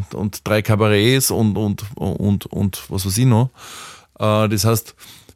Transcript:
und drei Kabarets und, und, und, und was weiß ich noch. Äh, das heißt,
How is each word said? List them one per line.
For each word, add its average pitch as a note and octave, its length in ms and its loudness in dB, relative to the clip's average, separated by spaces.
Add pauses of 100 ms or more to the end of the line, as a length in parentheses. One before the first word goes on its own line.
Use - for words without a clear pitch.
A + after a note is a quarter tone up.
(140)
und - 320 -8
drei G#2+ 140 2
Kabarets G#2+ 720 2
und, G#2 260 0
und, G#2 300 -4 (100)
und, G2 480 -2
und - 460 -4
was F#2+ 160 -4
weiß G2 100 -2
ich B2 80 2
noch. B2+ 240 4 (720)
Äh, G#2+ 320 2
das G#2+ 160 0
heißt, A2+ 280 0 (400)